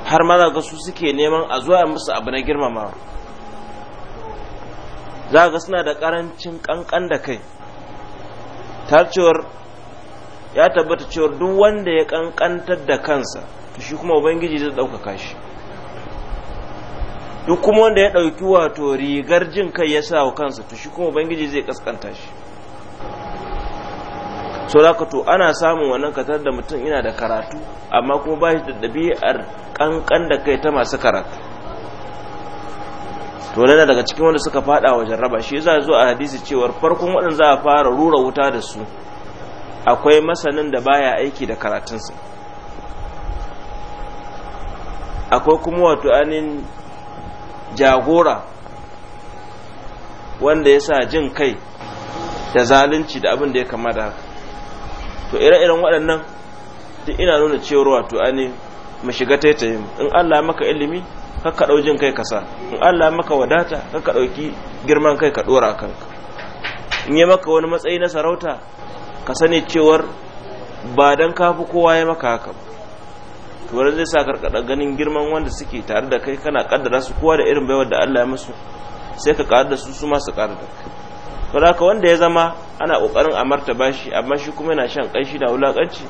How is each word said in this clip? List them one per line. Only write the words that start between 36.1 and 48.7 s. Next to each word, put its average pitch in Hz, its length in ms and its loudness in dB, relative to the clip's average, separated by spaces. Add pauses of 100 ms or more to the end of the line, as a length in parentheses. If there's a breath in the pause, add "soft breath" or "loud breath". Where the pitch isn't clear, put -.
hadisi 135 300 -6
cewar 123 360 0
farkon 170 340 2
waɗanda 180 220 2
za 151 160 8
a 135 100 2
fara 143 280 6
rura 151 300 4
wuta 135 300 2
da 120 100 -4
su, 107 200 -10 (1080)
akwai 143 340 6
masanin 151 520 -2
da 127 80 0
baya 135 420 4
aiki 135 240 -4
da 110 80 -4
karatunsa. 107 580 -6 (3250)
Akwai 151 320 4
kuma 170 160 -2 (160)
wato - 180 2
anin 151 520 0 (1120)
jagora 131 680 4 (2000)